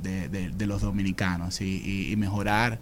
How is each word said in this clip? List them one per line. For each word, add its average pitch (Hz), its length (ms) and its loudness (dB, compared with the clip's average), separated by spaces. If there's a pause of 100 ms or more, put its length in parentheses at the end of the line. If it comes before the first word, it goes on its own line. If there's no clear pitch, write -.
de, 92 240 -2
de, 90 220 -2
de 98 180 -2
los 101 140 0
dominicanos 95 800 0
y, 95 240 0
y, 95 260 -2
y 107 60 0
mejorar, 104 640 2